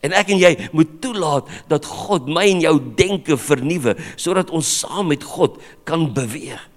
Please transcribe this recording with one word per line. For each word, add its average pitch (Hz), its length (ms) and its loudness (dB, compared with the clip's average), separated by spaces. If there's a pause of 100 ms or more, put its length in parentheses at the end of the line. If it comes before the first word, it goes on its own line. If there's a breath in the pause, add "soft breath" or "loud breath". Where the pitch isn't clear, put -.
En 156 160 -2
ek 202 160 2
en 185 80 4
jy 180 100 8 (220 loud breath)
moet 160 300 2
toelaat 175 460 -2 (200 loud breath)
dat 147 160 0
God 147 440 -4
my 175 200 2
en 180 140 2
jou 160 120 6 (220)
denke 180 400 0
vernuwe, 135 580 0 (220 loud breath)
sodat 180 360 -2
ons 160 160 -2 (120)
saam 175 320 -2
met - 100 -6
God - 360 -2 (280 loud breath)
kan 160 280 0
beweeg. - 460 -8 (160)